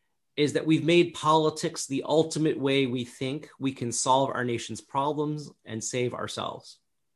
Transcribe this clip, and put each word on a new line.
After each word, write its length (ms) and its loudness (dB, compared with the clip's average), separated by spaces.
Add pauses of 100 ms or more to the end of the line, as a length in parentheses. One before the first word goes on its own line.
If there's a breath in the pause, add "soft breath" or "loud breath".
(360)
is 180 2
that 120 -2
we've 180 4
made 300 4
politics 720 0
the 180 -4
ultimate 540 2
way 280 2
we 180 -4
think 540 -8
we 140 -2
can 200 -6
solve 380 2
our 140 -2
nation's 360 -4
problems 680 -4 (140)
and 180 -8
save 320 -2
ourselves." 640 -8 (380)